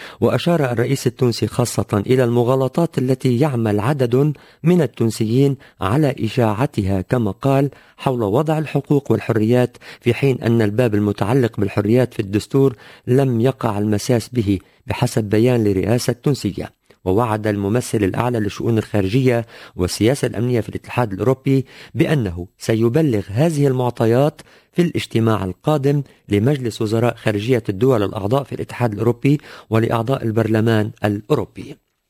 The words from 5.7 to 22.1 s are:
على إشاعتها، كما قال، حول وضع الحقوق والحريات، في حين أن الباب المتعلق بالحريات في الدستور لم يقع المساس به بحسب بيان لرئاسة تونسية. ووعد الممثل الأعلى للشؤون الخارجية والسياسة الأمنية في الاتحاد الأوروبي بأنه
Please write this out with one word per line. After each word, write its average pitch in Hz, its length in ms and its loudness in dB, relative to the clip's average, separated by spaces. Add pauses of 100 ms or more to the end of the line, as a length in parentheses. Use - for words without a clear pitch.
على 127 380 0
إشاعتها، 104 840 0
كما 110 300 -2
قال، 135 380 0 (280)
حول 123 260 -2
وضع 151 340 0
الحقوق 143 540 0
والحريات، 113 680 0 (240)
في 117 120 0
حين 135 280 0
أن 117 200 2
الباب 107 340 0
المتعلق 104 640 0
بالحريات 107 540 0
في - 60 -18
الدستور 110 560 0 (320)
لم 123 340 2
يقع 117 380 -2
المساس 107 500 0
به 101 300 0 (280)
بحسب 120 360 -2
بيان 113 400 2
لرئاسة 101 500 0
تونسية. - 640 -4 (280)
ووعد 107 420 2
الممثل 104 560 0
الأعلى 117 360 0
للشؤون 107 380 -2
الخارجية 117 680 0 (300)
والسياسة 104 520 0
الأمنية 117 340 -2
في - 80 -6
الاتحاد - 440 -4
الأوروبي 131 520 0 (300)
بأنه 107 520 -2 (100)